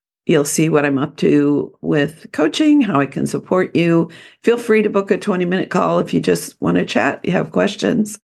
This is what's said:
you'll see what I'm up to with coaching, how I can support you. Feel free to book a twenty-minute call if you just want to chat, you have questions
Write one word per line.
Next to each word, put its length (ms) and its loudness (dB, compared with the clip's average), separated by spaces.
you'll 180 2
see 240 -2
what 160 2
I'm 140 0
up 200 -4
to 540 2
with 500 -2
coaching, 480 2
how 180 0
I 80 2
can 220 -4
support 480 -2
you. 340 2
Feel 160 2
free 240 2
to 80 -2
book 220 -2
a 40 2
twenty-minute 540 -2
call 300 0
if 120 -6
you 80 0
just 400 -4
want 180 0
to 60 0
chat, 380 -2
you 80 -4
have 220 -2
questions 720 -2